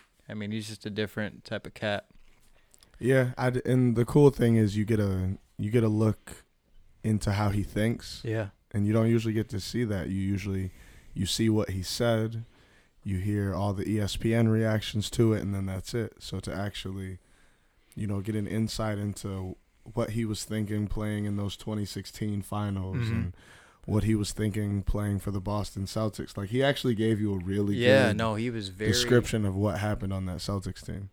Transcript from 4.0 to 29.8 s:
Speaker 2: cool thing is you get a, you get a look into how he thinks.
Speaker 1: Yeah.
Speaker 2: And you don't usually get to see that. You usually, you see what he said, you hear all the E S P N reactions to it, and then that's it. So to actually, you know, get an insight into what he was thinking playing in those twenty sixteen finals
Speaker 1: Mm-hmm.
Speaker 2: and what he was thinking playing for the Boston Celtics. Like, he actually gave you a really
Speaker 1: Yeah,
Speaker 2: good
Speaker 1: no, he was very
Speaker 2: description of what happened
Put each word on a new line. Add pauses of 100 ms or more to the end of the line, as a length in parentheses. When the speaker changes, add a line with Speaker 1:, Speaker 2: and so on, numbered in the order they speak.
Speaker 2:
cool
thing
is
you
get
a, (200)
you
get
a
look (600)
into
how
he
thinks.
Speaker 1:
Yeah. (240)
Speaker 2:
And
you
don't
usually
get
to
see
that.
You
usually, (420)
you
see
what
he
said, (600)
you
hear
all
the
E
S
P
N
reactions
to
it,
and
then
that's
it.
So
to
actually, (760)
you
know,
get
an
insight
into (380)
what
he
was
thinking
playing
in
those
twenty
sixteen
finals
Speaker 1:
Mm-hmm.
Speaker 2:
and (520)
what
he
was
thinking
playing
for
the
Boston
Celtics.
Like,
he
actually
gave
you
a
really
Speaker 1:
Yeah,
Speaker 2:
good
Speaker 1:
no,
he
was
very
Speaker 2:
description
of
what
happened